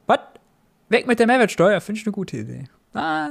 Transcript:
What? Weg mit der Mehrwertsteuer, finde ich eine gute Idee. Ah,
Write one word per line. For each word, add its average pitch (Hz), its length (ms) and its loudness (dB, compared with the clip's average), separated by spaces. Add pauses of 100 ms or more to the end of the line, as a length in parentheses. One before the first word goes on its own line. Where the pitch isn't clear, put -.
What? 247 140 2 (680)
Weg 240 180 0
mit 240 100 2
der 233 80 4
Mehrwertsteuer, 208 560 4
finde 214 180 -10
ich - 60 -8
eine 208 80 -4
gute 185 240 -8
Idee. 123 280 -10 (280)
Ah, 156 360 -4